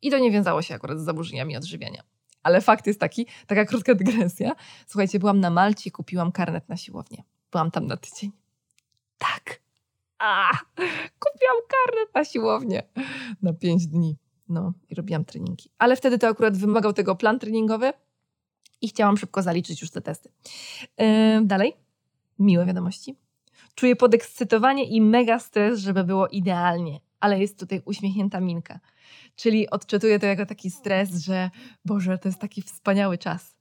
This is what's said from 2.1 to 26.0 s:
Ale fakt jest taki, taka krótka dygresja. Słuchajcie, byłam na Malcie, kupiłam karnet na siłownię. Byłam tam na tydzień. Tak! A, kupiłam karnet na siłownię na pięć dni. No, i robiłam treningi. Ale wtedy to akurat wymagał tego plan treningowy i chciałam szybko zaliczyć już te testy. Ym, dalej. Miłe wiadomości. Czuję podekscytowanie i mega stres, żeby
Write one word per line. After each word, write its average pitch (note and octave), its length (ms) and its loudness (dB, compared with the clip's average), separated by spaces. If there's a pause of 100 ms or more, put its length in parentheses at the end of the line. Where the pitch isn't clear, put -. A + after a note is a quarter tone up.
Ale F3 180 4
fakt - 260 2
jest G3+ 120 -2
taki, G#3+ 260 -4 (220)
taka G#3 180 2
krótka A#3 300 0
dygresja. F#3+ 560 0 (360)
Słuchajcie, G3 320 -2
byłam G3+ 200 2
na F3+ 100 2
Malcie, F#3+ 420 2
kupiłam F3 400 -4
karnet E3+ 380 -6
na F3+ 80 -10
siłownię. - 460 -16 (280)
Byłam E3 200 -2
tam A#2+ 160 -6
na A#2 100 -8
tydzień. - 340 -14 (840)
Tak! - 420 -8 (600)
A, G3 320 2 (680)
kupiłam B4+ 380 2 (120)
karnet B4 460 0
na D4+ 100 2
siłownię A3 580 -2 (580)
na F3+ 120 0
pięć E3+ 340 0
dni. D#3 300 -2 (320)
No, F3 240 -4 (160)
i D#3+ 60 -12
robiłam E3 300 -4
treningi. F3+ 520 -10
Ale B3 180 4
wtedy B3+ 240 2
to A#3 80 4
akurat A3 300 2
wymagał G#3 360 2
tego F#3 220 0
plan A3+ 240 0
treningowy A3 540 -2 (880)
i A#3 60 -6
chciałam G#3 300 2
szybko G3 240 -4
zaliczyć E3+ 400 -4
już E3 100 -12
te - 100 -10
testy. - 280 -12 (720)
Ym, A3 460 4
dalej. G3 300 2 (600)
Miłe F3+ 260 6
wiadomości. F#3 500 -6 (600)
Czuję B3 200 4
podekscytowanie A#3+ 880 2
i A3 180 2
mega A3+ 380 6
stres, G#3+ 400 0
żeby F#3+ 240 0